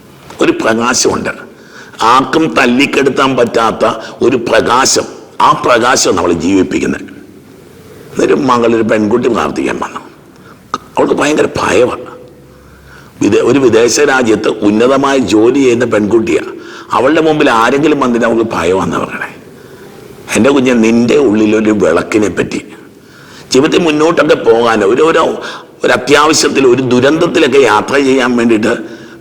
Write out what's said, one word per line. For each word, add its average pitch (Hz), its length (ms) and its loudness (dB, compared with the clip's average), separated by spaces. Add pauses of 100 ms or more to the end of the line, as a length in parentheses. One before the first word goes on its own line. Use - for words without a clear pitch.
(420)
ഒരു 165 100 2
പ്രകാശമുണ്ട്, 117 800 -2 (720)
ആർക്കും 131 420 2 (140)
തല്ലിക്കെടുത്താൻ 135 800 0
പറ്റാത്ത 113 460 0 (380)
ഒരു 123 160 2
പ്രകാശം. 113 680 0 (360)
ആ 123 80 4 (160)
പ്രകാശം 120 500 2
നമ്മൾ 87 160 -2
ജീവിപ്പിക്കുന്നത്. 85 760 -2 (1080)
എന്നൊരു - 220 0
മകളൊരു 117 500 0
പെൺകുട്ടി 113 460 0
പ്രാർത്ഥിക്കാൻ 73 540 -4
വന്നു. - 180 -12 (960)
അവൾക്ക് 147 160 0
ഭയങ്കര 151 340 0 (120)
ഭയമാണ്. - 500 -2 (1120)
വിദേ-, 120 280 0
ഒരു 139 100 2
വിദേശ 117 400 2
രാജ്യത്ത് 131 500 0 (180)
ഉന്നതമായ 135 500 2
ജോലി 117 420 2
ചെയ്യുന്ന 123 260 2
പെൺകുട്ടിയാണ്. 104 680 0 (400)
അവളുടെ 143 300 0
മുമ്പിൽ 151 300 2
ആരെങ്കിലും 139 480 2
വന്നിട്ട് 120 260 0
അവൾക്ക് 113 280 0
ഭയമാണെന്ന് 87 440 -2
പറയണേ. - 320 -8 (1040)
എൻ്റെ 113 140 0
കുഞ്ഞെ, 131 240 2
നിൻ്റെ 117 440 2
ഉള്ളിലൊരു 107 540 2
വിളക്കിനെ 95 580 0
പറ്റി - 320 -6 (880)
ജീവിതത്തിൽ 147 300 2
മുന്നോട്ടൊക്കെ 156 540 2
പോകാൻ, 113 480 2
ഒരു, 117 180 2
ഒരു, 160 180 2 (640)
ഒരു - 80 2
അത്യാവശ്യത്തിൽ, 143 760 2
ഒരു 123 140 2
ദുരന്തത്തിലൊക്കെ 139 800 2
യാത്ര 107 360 2
ചെയ്യാൻ 131 420 2
വേണ്ടിയിട്ട് 117 360 0 (480)